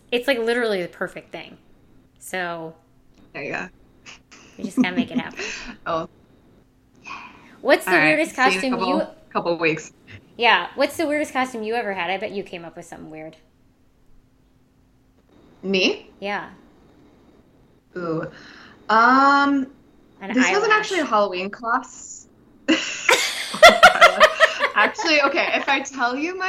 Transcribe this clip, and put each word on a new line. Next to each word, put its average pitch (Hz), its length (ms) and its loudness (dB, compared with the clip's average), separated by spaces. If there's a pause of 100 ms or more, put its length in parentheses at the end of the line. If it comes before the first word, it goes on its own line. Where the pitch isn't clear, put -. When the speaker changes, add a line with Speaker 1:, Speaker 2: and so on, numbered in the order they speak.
(120)
Speaker 1:
It's, 240 160 -2
like, 277 100 0
literally 226 460 -2
the 175 60 -10
perfect - 420 -12
thing. - 260 -18 (640)
So 170 560 -10 (580)
Speaker 2:
There 147 100 -12
you 131 100 -10
go. 87 140 -8 (920)
Speaker 1:
we - 80 -12
just 190 160 -10
gotta 185 140 0
make - 160 -2
it 165 80 -4
happen. 160 200 -10 (240)
Speaker 2:
<laughs> 240 240 -16
Oh. 214 220 -4 (1500)
Speaker 1:
What's 285 240 2
the 370 60 -4
Speaker 2:
All 359 60 4
right, 311 60 4 (140)
Speaker 1:
weirdest 320 180 -2
Speaker 2:
see 262 60 -2
you 254 60 4
in - 20 4
a 285 40 0
Speaker 1:
costume 277 180 -2
Speaker 2:
couple, 240 160 -4 (120)
Speaker 1:
you - 80 -4 (240)
Speaker 2:
couple 170 260 -2
weeks. 160 340 -2 (460)
Speaker 1:
Yeah, 214 380 2
what's 285 220 -2
the 339 100 -2
weirdest 294 260 -4
costume 254 300 -4
you 214 120 -6
ever 214 180 -4
had? 175 160 -6
I 190 80 -4
bet 202 140 -8
you 196 120 -8
came 175 220 -16
up 160 100 -18
with 170 100 -16
something 165 240 -18
weird. 156 280 -18 (2250)
Speaker 2:
Me? 190 460 0 (100)
Speaker 1:
Yeah. 196 300 -8 (1500)
Speaker 2:
Ooh. 170 280 -6 (680)
Um, 269 760 4 (540)
Speaker 1:
An 190 120 -10
Speaker 2:
this 254 180 2
wasn't 415 200 2
Speaker 1:
eyelash. - 80 -
Speaker 2:
actually 381 200 -4
a 302 60 -2
Halloween 202 440 -2
class. - 800 -8 (400)
<laughs> 320 100 2 (2000)
Actually, 311 460 2
okay, 277 320 0
if 254 160 -2
I 277 120 0
tell 254 360 -4
you 330 180 -6
my 370 140 -4